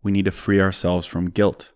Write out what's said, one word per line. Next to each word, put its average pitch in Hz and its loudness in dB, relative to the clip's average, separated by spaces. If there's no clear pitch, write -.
we 98 -2
need 98 2
to 95 0
free 101 0
ourselves 92 0
from 90 -4
guilt - -2